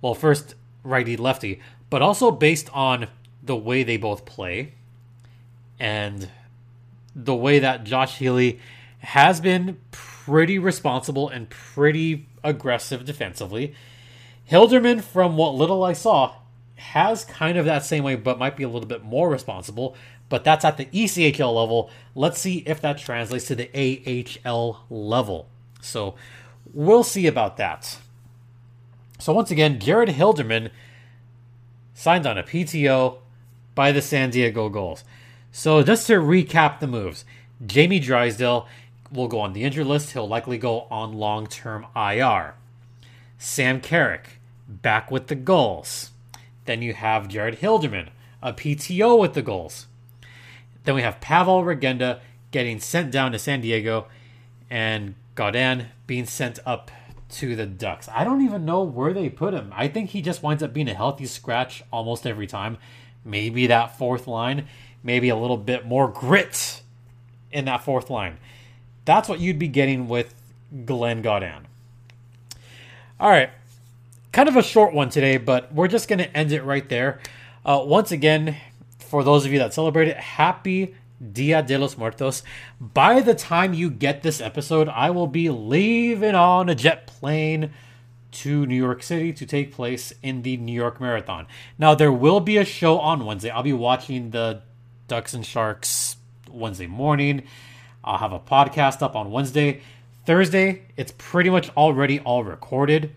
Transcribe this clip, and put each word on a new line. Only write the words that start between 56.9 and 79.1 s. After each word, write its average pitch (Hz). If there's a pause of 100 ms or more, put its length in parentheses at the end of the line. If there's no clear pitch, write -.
to 123
the 110
Ducks. 95
I 120
don't 269
even 208
know 170
where 143
they 185
put 190
him. 104
I 127
think 190
he 196
just 170
winds 151
up 131
being 147
a 104
healthy 131
scratch -
almost 117
every 107
time. 107 (480)
Maybe 113
that 117
fourth 123
line, 127 (340)
maybe 123
a 117
little 120
bit 113
more 123
grit 139 (720)
in 143
that 123
fourth 127
line. 98 (680)
That's 202
what 175
you'd 170
be 165
getting 131
with 120 (520)
Glenn 117
Gaudin. 95 (1500)
All 208
right. 151 (800)
Kind 285
of 262
a 240
short 208
one 139
today, 135
but 127
we're 175
just 208
gonna 185
end 147
it 135
right 139
there. 131 (460)
Uh, 139
once 190
again, 156 (420)
for 143